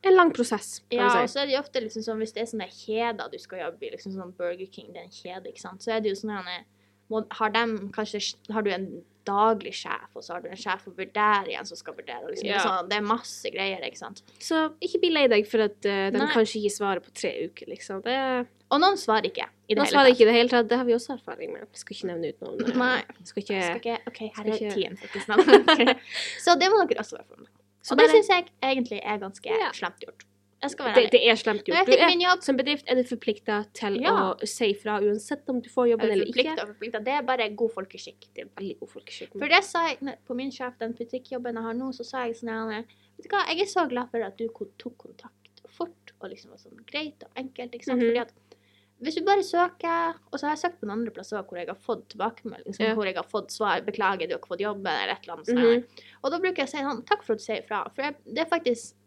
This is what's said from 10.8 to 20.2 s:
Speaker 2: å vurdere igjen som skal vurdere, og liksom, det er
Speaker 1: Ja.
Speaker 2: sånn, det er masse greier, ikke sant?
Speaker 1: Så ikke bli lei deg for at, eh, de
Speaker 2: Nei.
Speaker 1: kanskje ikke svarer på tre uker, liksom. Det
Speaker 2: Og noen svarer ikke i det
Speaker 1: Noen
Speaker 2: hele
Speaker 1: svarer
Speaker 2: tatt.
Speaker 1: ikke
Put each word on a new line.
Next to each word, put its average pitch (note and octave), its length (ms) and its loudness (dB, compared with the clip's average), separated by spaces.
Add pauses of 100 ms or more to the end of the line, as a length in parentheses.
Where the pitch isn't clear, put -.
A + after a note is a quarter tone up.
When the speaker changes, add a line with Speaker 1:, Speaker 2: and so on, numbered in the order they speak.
Speaker 2:
å - 20 -20
vurdere G3 640 0
igjen C3 160 -10
som E3+ 100 -16
skal - 160 -16
vurdere, - 240 -14
og - 140 -10
liksom, - 100 -10
det G3 80 -2
er G3+ 80 2
Speaker 1:
Ja. F3+ 60 2
Speaker 2:
sånn, F#3 240 -2
det G3+ 80 0
er G#3 100 -2
masse - 460 -4
greier, F#3+ 340 -4
ikke - 80 -14
sant? - 240 -16 (180)
Speaker 1:
Så D#4+ 220 0 (240)
ikke - 160 -2
bli F4 100 2
lei D4 160 4
deg G#3+ 220 4
for A#3+ 160 2
at, - 220 -4
eh, G3 240 0
de B3 100 0
Speaker 2:
Nei. C#4+ 160 2
Speaker 1:
kanskje A3 240 2
ikke G3+ 160 -2
svarer G3 240 -2
på - 140 -20
tre - 180 -4 (160)
uker, - 240 -16
liksom. F#3+ 320 -12
Det B3+ 420 0 (240)
Speaker 2:
Og C#4+ 100 4
noen F#4+ 200 6
svarer G#3+ 320 2
ikke - 140 -4 (220)
i G#3+ 40 2
det G#3+ 60 2
Speaker 1:
Noen C#4+ 80 4
Speaker 2:
hele - 80 0
Speaker 1:
svarer C#4+ 160 8
Speaker 2:
tatt. B3+ 40 8
Speaker 1:
ikke B3 60 4